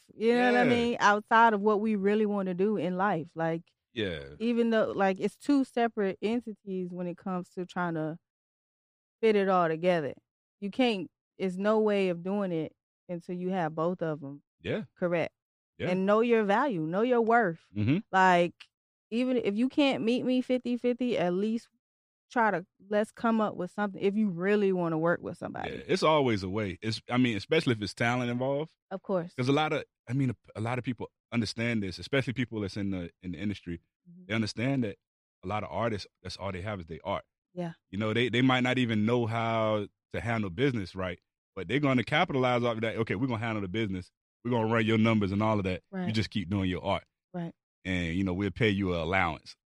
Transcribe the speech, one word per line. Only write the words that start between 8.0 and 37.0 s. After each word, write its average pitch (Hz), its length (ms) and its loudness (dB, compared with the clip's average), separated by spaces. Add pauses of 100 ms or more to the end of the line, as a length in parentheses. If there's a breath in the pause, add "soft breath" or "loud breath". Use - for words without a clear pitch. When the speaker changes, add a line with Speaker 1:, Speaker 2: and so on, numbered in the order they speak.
Speaker 1:
fit 220 160 4
it 196 100 2
all 180 220 4
together. 160 440 0 (460)
You 202 100 -6
can't, 220 400 0 (300)
there's 185 180 -2
no 214 220 2
way 202 300 2
of 170 140 -4
doing 196 280 -2
it 160 220 -4 (340)
until 180 280 -8
you 180 140 -4
have 175 240 -2
both 165 280 -2
of 156 200 -4
'em 139 200 -14 (200)
Speaker 2:
Yeah. 180 220 -4 (120)
Speaker 1:
correct. 175 380 -2 (440)
Speaker 2:
Yeah. - 120 -4
Speaker 1:
And 190 160 0
know 208 160 4
your 233 220 4
value, 208 380 0
know 170 200 -2
your 240 200 4
worth. 220 440 2 (100)
Speaker 2:
Mm-hmm. 110 240 2 (120)
Speaker 1:
Like, 180 420 6 (580)
even 254 260 0
if 202 180 0
you 247 140 0
can't 277 340 2
meet 233 220 2
me 254 160 2
fifty 247 360 0
fifty, 240 400 0
at 175 160 2
least 220 360 -2 (640)
try 226 160 4
to, 180 140 -2 (240)
let's 208 220 0
come 226 300 0
up 208 140 -2
with 175 160 -8
something 208 300 -6
if 196 140 0
you 214 140 2
really 190 440 2
wanna 165 240 0
work 165 240 2
with 98 160 -8
somebody. - 340 -8
Speaker 2:
Yeah, 64 160 -10
it's 180 160 2
always 135 400 4
a 95 60 -4
way. 98 320 -4
It's, 110 280 -4
I 120 80 0
mean, 123 200 2
especially 139 360 2
if 107 80 -2
it's 98 120 -6
talent 123 360 0
involved. 135 420 -4 (200)
Speaker 1:
Of 190 100 -10
course. 180 360 -4
Speaker 2:
'Cause 127 120 0
a 139 40 4
lot 151 200 2
of, 135 120 -4 (240)
I 120 40 -4
mean, 135 180 2
a, 104 40 -4 (200)
a 101 60 -6
lot 117 160 -2
of 123 60 -6
people 113 260 -6 (220)
understand 117 500 -2
this, 95 160 -6
especially 135 360 -2
people 113 280 -4
that's 98 160 -6
in 98 140 -4
the, 90 180 -6 (140)
in 90 80 -8
the 82 80 -8
industry. 92 400 -6 (300)
Speaker 1:
Mm-hmm. - 180 -20
Speaker 2:
They 104 80 -4
understand 123 480 -2
that 101 140 -6 (460)
a 92 40 -10
lot 104 160 -4
of - 80 -10
artists, 104 360 -4 (140)
that's 90 160 -12
all 98 140 -8
they 92 100 -8
have 104 200 -6
is 82 60 -12
their 82 180 -12